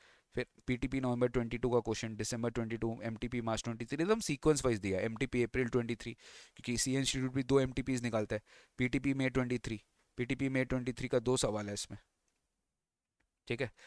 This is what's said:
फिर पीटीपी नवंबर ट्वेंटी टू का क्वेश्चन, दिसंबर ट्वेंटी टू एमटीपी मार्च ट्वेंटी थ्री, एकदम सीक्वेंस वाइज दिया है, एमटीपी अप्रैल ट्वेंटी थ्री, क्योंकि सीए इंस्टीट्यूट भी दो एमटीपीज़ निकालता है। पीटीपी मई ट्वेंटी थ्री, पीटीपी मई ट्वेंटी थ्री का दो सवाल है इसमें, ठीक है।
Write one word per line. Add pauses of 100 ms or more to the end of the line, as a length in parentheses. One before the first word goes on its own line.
(360)
फिर (220)
पीटीपी
नवंबर
ट्वेंटी
टू
का
क्वेश्चन,
दिसंबर
ट्वेंटी
टू
एमटीपी
मार्च
ट्वेंटी
थ्री,
एकदम
सीक्वेंस
वाइज
दिया
है,
एमटीपी
अप्रैल
ट्वेंटी
थ्री,
क्योंकि
सीए
इंस्टीट्यूट
भी
दो
एमटीपीज़
निकालता
है। (360)
पीटीपी
मई
ट्वेंटी
थ्री, (380)
पीटीपी
मई
ट्वेंटी
थ्री
का
दो
सवाल
है
इसमें, (1500)
ठीक
है। (160)